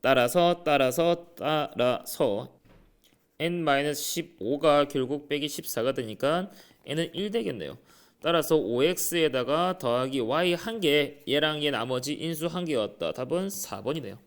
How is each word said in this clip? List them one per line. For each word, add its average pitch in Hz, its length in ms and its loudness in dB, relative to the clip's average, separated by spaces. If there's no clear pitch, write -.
따라서, 170 640 4
따라서, 160 600 2
따라서 127 1200 0
n 170 240 -2
마이너스 143 400 2
십오가 143 880 2
결국 139 400 -4
빼기 147 200 -2
십사가 127 440 -4
되니까 135 580 -2
n은 160 280 -4
일 202 160 -4
되겠네요. 180 460 -6
따라서 165 340 2
오엑스에다가 151 1200 2
더하기 131 420 0
y 160 340 2
한 226 260 -6
개, 147 480 2
얘랑 151 340 2
얘 147 80 0
나머지 127 440 -2
인수 160 320 -6
한 175 180 -4
개였다. 104 480 -2
답은 139 380 -4
사 - 320 -10
번이네요. 120 440 -6